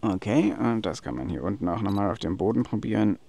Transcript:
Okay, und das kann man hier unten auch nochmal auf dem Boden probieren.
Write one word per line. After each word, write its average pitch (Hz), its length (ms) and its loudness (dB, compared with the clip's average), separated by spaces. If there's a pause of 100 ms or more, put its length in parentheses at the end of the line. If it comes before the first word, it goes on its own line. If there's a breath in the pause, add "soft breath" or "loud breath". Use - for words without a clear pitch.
Okay, 110 580 2
und 117 260 0
das 85 160 -4
kann 62 140 -6
man 64 140 -6
hier 67 140 -4
unten 92 240 -2
auch 85 140 0
nochmal 98 300 0
auf - 80 -4
dem 85 180 -2
Boden 113 260 2
probieren. 107 540 0 (120)